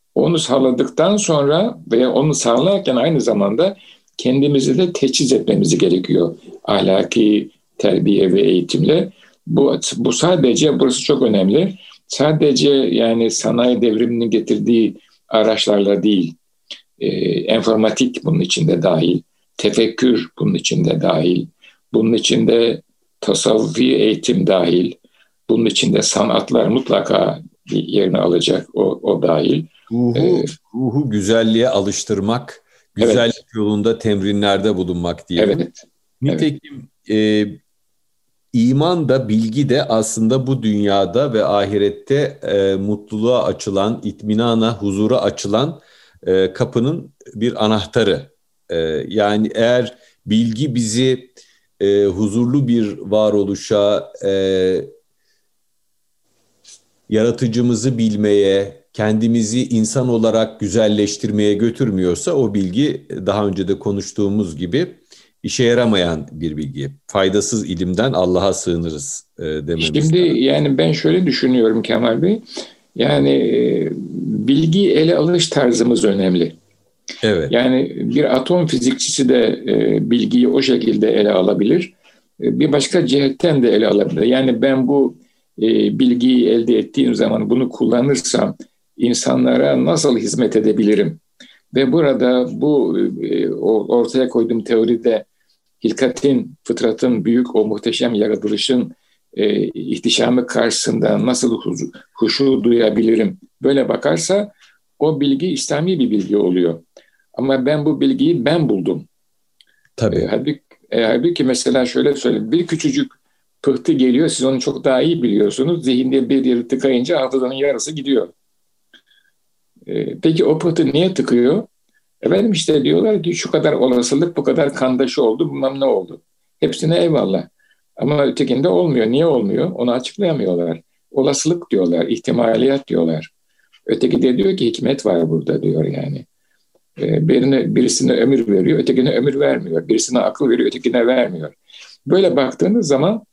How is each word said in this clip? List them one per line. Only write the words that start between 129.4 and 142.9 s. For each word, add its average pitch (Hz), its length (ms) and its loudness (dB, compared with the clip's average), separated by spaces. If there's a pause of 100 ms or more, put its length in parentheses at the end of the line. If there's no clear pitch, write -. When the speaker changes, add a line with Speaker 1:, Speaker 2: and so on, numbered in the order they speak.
Speaker 1:
Onu 123 180 -2
açıklayamıyorlar. 104 880 -2 (300)
Olasılık 143 600 0
diyorlar, 85 360 0
ihtimaliyat 117 800 0
diyorlar. 80 420 -2 (560)
Öteki - 360 0
de 127 160 2
diyor 190 180 2
ki - 100 -2
hikmet - 400 -2
var 85 240 0
burada 80 320 -2
diyor 78 220 0
yani. 71 420 -6 (760)
Ee, - 280 0
birine, 127 460 2
birisine 131 380 0
ömür 117 360 2
veriyor, 92 300 2
ötekine 131 320 2
ömür 135 300 0
vermiyor. 92 480 -2
Birisine 113 300 0
akıl - 300 0
veriyor, 120 200 2
ötekine 120 380 0
vermiyor. 98 480 -2 (520)
Böyle 180 300 2
baktığınız 170 520 0
zaman 160 340 0 (100)